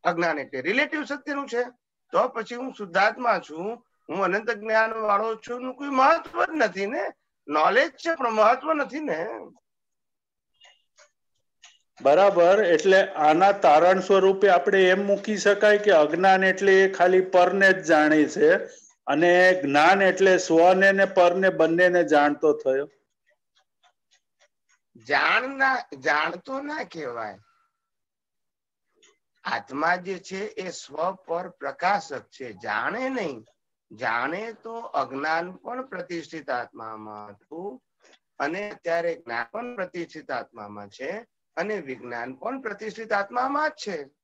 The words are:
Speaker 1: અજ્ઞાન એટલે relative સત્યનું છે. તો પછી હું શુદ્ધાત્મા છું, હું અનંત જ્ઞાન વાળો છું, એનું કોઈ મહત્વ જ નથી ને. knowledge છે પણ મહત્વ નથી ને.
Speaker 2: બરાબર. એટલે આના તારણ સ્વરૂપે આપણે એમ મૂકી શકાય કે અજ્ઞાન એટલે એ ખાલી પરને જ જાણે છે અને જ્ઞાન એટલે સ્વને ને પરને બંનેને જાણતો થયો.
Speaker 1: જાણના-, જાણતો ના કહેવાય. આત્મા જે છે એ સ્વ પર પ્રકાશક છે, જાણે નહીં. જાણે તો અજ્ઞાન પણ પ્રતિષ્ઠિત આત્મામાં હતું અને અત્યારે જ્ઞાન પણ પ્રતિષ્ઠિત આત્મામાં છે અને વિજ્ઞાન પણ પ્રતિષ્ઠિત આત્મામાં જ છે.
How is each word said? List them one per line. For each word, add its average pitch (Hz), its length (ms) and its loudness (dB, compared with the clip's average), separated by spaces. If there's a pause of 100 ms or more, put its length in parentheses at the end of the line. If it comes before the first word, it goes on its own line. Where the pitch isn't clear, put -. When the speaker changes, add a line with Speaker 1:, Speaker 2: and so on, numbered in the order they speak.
Speaker 1:
અજ્ઞાન 170 340 -2
એટલે 131 220 -10
relative 277 420 -4
સત્યનું 277 440 -10
છે. 233 160 -4 (480)
તો 214 160 0
પછી 240 280 -10
હું 254 180 -12
શુદ્ધાત્મા 208 680 -2
છું, 185 460 -12 (240)
હું 185 140 -4
અનંત 214 280 -2
જ્ઞાન 220 420 -2
વાળો 220 420 -2
છું, 240 260 -14
એનું 254 140 -10
કોઈ 285 120 -12
મહત્વ 320 580 0
જ - 40 -10
નથી 202 360 -2
ને. 277 180 -6 (440)
knowledge 196 440 0
છે 330 240 -6
પણ 254 140 -4
મહત્વ 254 440 2
નથી 277 260 -6
ને. 165 280 -6 (2750)
Speaker 2:
બરાબર. 180 640 4
એટલે 185 480 4
આના 156 380 4
તારણ 180 480 4
સ્વરૂપે 190 500 4
આપણે 190 340 4
એમ 190 240 2
મૂકી 202 300 -2
શકાય 202 400 4
કે 208 140 2
અજ્ઞાન 180 520 4
એટલે 190 400 4
એ 190 80 2
ખાલી 185 300 4
પરને 185 520 4
જ 190 80 -2
જાણે 151 420 4
છે 156 320 4 (520)
અને 180 560 4
જ્ઞાન 151 380 4
એટલે 185 360 4
સ્વને 185 540 4
ને 196 140 2
પરને 190 440 2
બંનેને 170 540 2
જાણતો 147 500 2
થયો. 139 360 -2 (2250)
Speaker 1:
જાણના-, 233 920 0
જાણતો 156 600 -4
ના 294 220 -10
કહેવાય. 120 560 -12 (2000)
આત્મા 147 520 -4
જે 180 240 -10
છે 190 180 -14
એ 190 320 -10
સ્વ 156 440 -8
પર 175 360 -10
પ્રકાશક 147 720 -6
છે, 120 320 -18
જાણે 117 560 -6
નહીં. 160 360 -8 (460)
જાણે 127 600 -6
તો 226 200 -16
અજ્ઞાન 160 800 -6
પણ 247 360 -14
પ્રતિષ્ઠિત 170 600 -14
આત્મામાં 110 840 -12
હતું 180 520 -16 (560)
અને 185 300 -8
અત્યારે 170 460 -6
જ્ઞાન 117 360 -10
પણ 240 240 -12
પ્રતિષ્ઠિત 175 560 -12
આત્મામાં 104 580 -12
છે 180 380 -12 (280)
અને 196 240 -6
વિજ્ઞાન 123 560 -12
પણ 262 260 -10
પ્રતિષ્ઠિત 220 520 -10
આત્મામાં 262 560 -4
જ 302 40 -10
છે. 151 360 -10 (140)